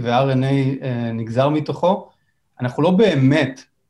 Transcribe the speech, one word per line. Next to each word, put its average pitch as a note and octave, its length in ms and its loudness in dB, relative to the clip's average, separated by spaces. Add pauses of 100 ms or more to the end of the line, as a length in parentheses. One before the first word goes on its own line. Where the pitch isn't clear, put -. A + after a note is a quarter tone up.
ו-R B2+ 320 0
N B2+ 80 2
A, C3+ 420 -2
אה, A#2+ 280 -4
נגזר A2+ 360 -2
מתוכו. D3+ 640 -2 (500)
אנחנו B2 220 -4
לא E3+ 80 2
באמת D#3 760 2 (240)